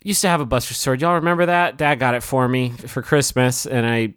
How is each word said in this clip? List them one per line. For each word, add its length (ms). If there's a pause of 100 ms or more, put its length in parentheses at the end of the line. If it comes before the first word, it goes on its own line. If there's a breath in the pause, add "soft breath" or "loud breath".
Used 200
to 60
have 120
a 60
Buster 280
Sword. 260
Y'all 140
remember 320
that? 300
Dad 220
got 160
it 80
for 260
me 220
for 320
Christmas, 640
and 180
I 320